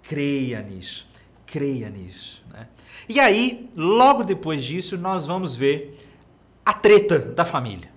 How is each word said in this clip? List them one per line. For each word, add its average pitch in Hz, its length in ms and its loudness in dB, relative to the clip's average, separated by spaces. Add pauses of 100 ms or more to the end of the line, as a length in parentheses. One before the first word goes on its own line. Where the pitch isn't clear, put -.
Creia 139 600 -4
nisso. 98 480 -14 (360)
Creia 135 440 -6
nisso, 92 520 -16 (120)
né? 113 140 -20 (420)
E 247 100 0
aí, 240 560 2
logo 233 480 4
depois 160 400 -4
disso, 175 340 -6
nós 175 300 -4
vamos 175 280 -4
ver 143 440 -2 (680)
a 165 60 2
treta 202 480 6
da 117 240 -2
família. 117 540 -6